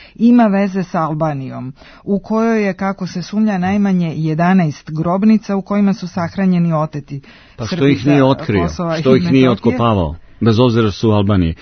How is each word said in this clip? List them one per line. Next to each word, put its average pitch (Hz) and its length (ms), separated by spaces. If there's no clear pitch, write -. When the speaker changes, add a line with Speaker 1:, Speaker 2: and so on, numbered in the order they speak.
Speaker 1:
ima 240 320
veze 196 360
sa 175 180
Albanijom, 139 720
u 196 160
kojoj 220 460
je, 196 80
kako 196 340
se 175 160
sumnja, 214 340
najmanje 185 580
jedanaest 160 800
grobnica 196 600
u 196 60
kojima 202 320
su 180 140
sahranjeni 175 680
oteti 151 480
Speaker 2:
Pa 120 80
što 123 100
Speaker 1:
Srbi 139 160
Speaker 2:
ih 123 140
nije 143 140
Speaker 1:
sa 135 60
Speaker 2:
otkrio? 131 380
Speaker 1:
Kosova 160 340
Speaker 2:
Što 135 180
Speaker 1:
i - 20
Speaker 2:
ih 180 60
nije 170 80
Speaker 1:
Metohije. 131 180
Speaker 2:
otkopavao? 113 680
Bez 110 180
obzira 117 320
što - 80
su 110 100
u 104 40
Albaniji. 98 480